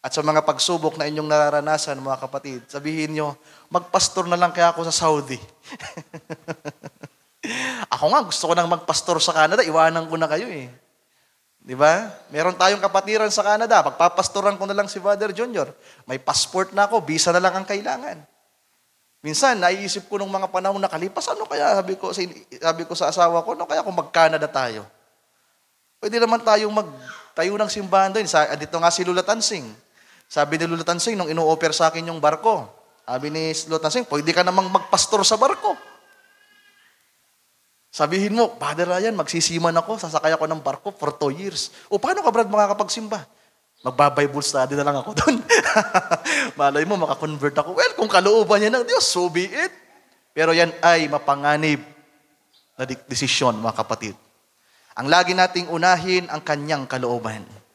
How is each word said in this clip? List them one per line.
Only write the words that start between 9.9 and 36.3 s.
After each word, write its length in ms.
ko 80
na 80
kayo 240
eh. 240
Di 160
ba? 320
Meron 240
tayong 240
kapatiran 480
sa 160
Canada, 400
pagpapastoran 720
ko 80
na 120
lang 120
si 80
Father 360
Junior. 360
May 80
passport 560
na 160
ako, 160
visa 320
na 80
lang 80
ang 160
kailangan. 560
Minsan, 360
naiisip 480
ko 120
nung 120
mga 160
panahon 320
nakalipas, 520
ano 160
kaya, 320
sabi 160
ko 160
sa, 80
sabi 240
ko 120
sa 160
asawa 320
ko, 120
"Ano 120
kaya 160
kung 120
mag-Canada 520
tayo? 360
Pwede 200
naman 240
tayong 280
magtayo 840
ng 160
simbahan 400
doon." 160
Sa, 280
dito 200
nga 160
si 120
Lula 200
Tansing. 440
Sabi 320
ni 40
Lula 200
Tansing, 320
nung 120
ino-offer 480
sa 160
akin 160
yung 120
barko, 480
sabi 240
ni 240
Lula 160
Tansing, 240
"Pwede 240
ka 120
namang 280
magpastor 520
sa 120
barko." 400